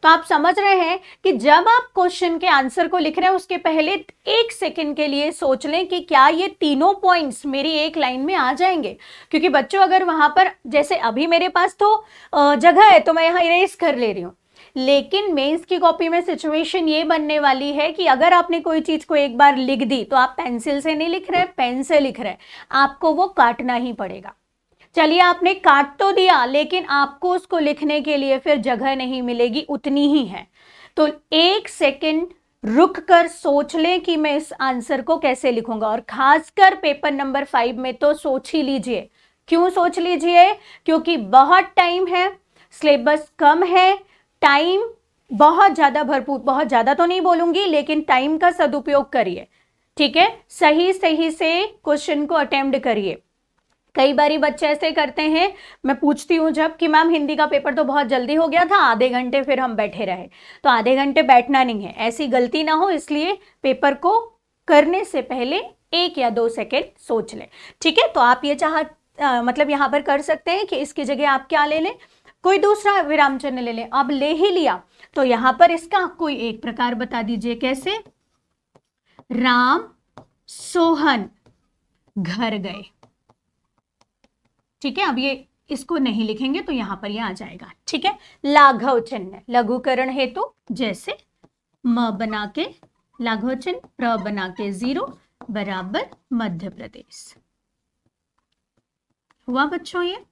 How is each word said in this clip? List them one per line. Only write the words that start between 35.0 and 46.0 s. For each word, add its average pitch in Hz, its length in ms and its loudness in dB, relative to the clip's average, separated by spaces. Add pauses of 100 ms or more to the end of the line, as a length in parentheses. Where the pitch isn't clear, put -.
को 320 160 -2
कैसे 269 340 -2
लिखूंगा, 226 360 -4
और 226 140 -4
खासकर 311 720 4
पेपर 294 360 -2
नंबर 277 340 -4
फ़ाइव 247 340 -2
में 254 140 -6
तो 294 200 2
सोच 269 400 -4
ही 311 100 0
लीजिए। 247 460 -4 (400)
क्यों 339 200 2
सोच 359 300 0
लीजिए? 349 540 4 (340)
क्योंकि 320 300 0
बहुत 269 580 6
टाइम 359 320 2
है, 359 220 0 (460)
सिलेबस 294 540 2 (100)
कम 311 260 6
है, 370 420 2 (340)
टाइम 330 420 2 (480)
बहुत 330 400 6
ज़्यादा 285 320 2